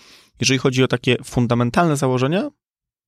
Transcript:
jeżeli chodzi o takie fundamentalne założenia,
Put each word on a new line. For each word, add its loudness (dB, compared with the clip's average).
jeżeli 0
chodzi 2
o 2
takie 0
fundamentalne 0
założenia, 0